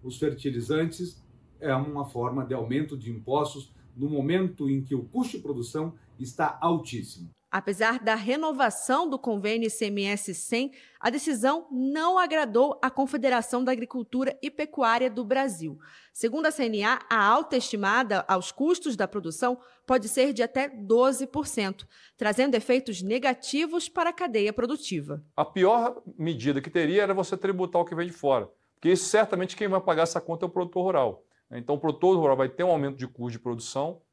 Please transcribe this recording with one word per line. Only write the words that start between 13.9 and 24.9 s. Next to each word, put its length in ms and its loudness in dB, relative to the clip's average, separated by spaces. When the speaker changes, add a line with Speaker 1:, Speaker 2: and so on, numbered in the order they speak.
Speaker 2:
e 100 -6
Pecuária 580 2
do 140 -4
Brasil. 560 -2
Segundo 360 0
a 40 4
C 140 -2
N 180 0
A, 160 2
a 140 4
alta 320 4
estimada 720 0
aos 240 0
custos 460 0
da 100 0
produção 500 -2
pode 220 2
ser 240 2
de 100 0
até 240 0
doze 580 2
por 220 -6
cento, 400 -4
trazendo 380 2
efeitos 460 0
negativos 840 -2
para 220 0
a 40 -4
cadeia 380 0
produtiva. 720 -4